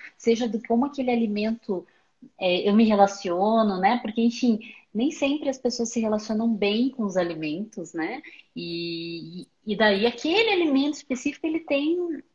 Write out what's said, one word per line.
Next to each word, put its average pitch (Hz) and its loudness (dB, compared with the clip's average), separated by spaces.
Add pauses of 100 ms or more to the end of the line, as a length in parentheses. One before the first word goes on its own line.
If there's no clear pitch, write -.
(160)
seja 233 2
do 220 -4
como 233 2
aquele 269 -2
alimento, 214 -2 (520)
é, 180 0
eu 202 4
me 226 8
relaciono, 202 4
né? 208 2
Porque, 214 -4
enfim, 233 2 (320)
nem 240 0
sempre 294 -2
as 262 -2
pessoas 233 -2
se 233 -4
relacionam 220 0
bem 214 0
com 233 -4
os 185 -2
alimentos, 170 -4
né? 190 -6 (320)
E, 170 -8 (200)
e 208 -4
daí 214 4
aquele 349 0
alimento 302 2
específico, - -6
ele 320 -2
tem 311 -2 (120)